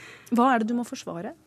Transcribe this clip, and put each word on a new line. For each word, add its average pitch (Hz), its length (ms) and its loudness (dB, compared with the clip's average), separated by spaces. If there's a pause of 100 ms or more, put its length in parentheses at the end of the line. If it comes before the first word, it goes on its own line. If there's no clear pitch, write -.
(300)
Hva 240 240 6
er 233 60 4
det 220 80 0
du 240 60 -2
må 240 120 -2
forsvare? 185 480 -10 (140)